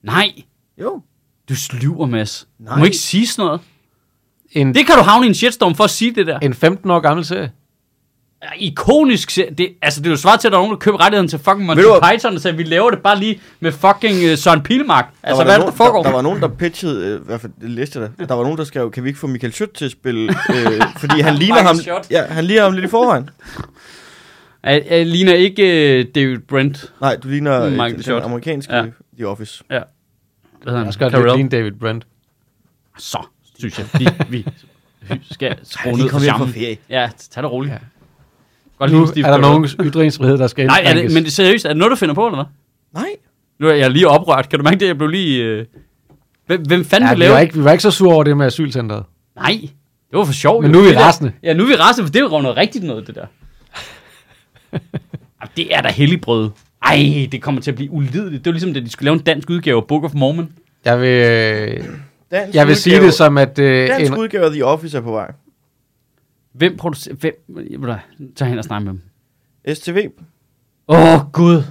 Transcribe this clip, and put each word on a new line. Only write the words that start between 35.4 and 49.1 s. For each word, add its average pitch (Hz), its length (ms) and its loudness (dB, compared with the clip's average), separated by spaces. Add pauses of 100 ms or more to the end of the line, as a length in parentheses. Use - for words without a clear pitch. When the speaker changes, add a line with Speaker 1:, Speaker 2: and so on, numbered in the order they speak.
Speaker 2:
<laughs> - 40 -20
Speaker 1:
skrue - 260 -10
Speaker 2:
Ja, 120 60 -2
Speaker 1:
ned 135 80 0
Speaker 2:
de 127 40 -2
kom 139 120 -2
Speaker 1:
for 139 40 0
Speaker 2:
hjem 147 80 2
fra 107 60 -2
Speaker 1:
charmen. 127 160 -4
Speaker 2:
ferie. 113 220 -8 (140)
Speaker 1:
Ja, 123 200 -4 (200)
tag - 120 -12
det 120 100 -8
roligt. 131 200 -8
Speaker 3:
Ja. 110 60 -14 (1000)
Speaker 1:
Godt 143 140 0
Speaker 3:
Nu 156 60 6
Speaker 1:
lide 156 100 4
Steve 143 180 -2
Speaker 3:
er 143 40 4
der 143 80 4
Speaker 1:
Carell. 143 160 6
Speaker 3:
nogens 151 260 0
ytringsfrihed, 143 580 0
der 127 80 0
skal 131 200 -2
Speaker 1:
Nej, 143 120 4
er 190 40 2
det, 170 60 0
Speaker 3:
indskrænkes. 170 260 0
Speaker 1:
men 160 80 4
det 156 60 -4
er 143 40 -6
seriøst, 190 320 2
er 160 40 -2
det 151 80 -2
noget, 196 140 2
du 262 60 0
finder 156 180 -2
på, 208 120 0
eller 190 100 -4
hvad? 139 80 -6 (580)
Speaker 2:
Nej. 381 80 -8 (480)
Speaker 1:
Nu 147 100 0
er 151 60 4
jeg 135 160 2
lige 165 180 4
oprørt. 139 400 2
Kan 151 100 -4
du 143 40 -2
mærke 165 180 4
det? 196 60 0
Jeg 175 120 -2
blev 151 100 -2
lige... 156 360 -2
Øh... 110 220 -6 (800)
Hvem, 170 200 -4
hvem 175 180 2
fanden 220 240 2
Speaker 3:
Ja, 240 60 4
Speaker 1:
vil 185 40 0
Speaker 3:
vi 170 60 4
Speaker 1:
lave 190 100 6
Speaker 3:
var 139 60 6
ikke, 156 140 2
vi 151 100 0
var 147 80 8
ikke 175 100 4
så 208 80 4
sure 180 240 4
over 151 100 4
det 147 120 2
med 143 100 2
asylcentret. 120 580 -6 (320)